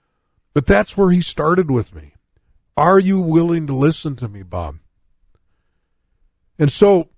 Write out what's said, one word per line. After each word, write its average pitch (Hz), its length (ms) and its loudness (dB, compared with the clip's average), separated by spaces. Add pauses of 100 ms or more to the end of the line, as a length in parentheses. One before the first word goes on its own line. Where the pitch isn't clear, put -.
(520)
but 143 140 -2
that's 202 300 0
where 190 140 2
he 180 100 2
started 165 480 -2
with 127 260 -4
me. 73 200 -20 (600)
Are 180 240 4
you 190 200 0
willing 165 460 0
to 143 80 -6
listen 147 420 -2
to 117 120 -10
me, 98 160 -18
Bob? 85 320 -10 (1800)
And 147 100 2
so 202 480 4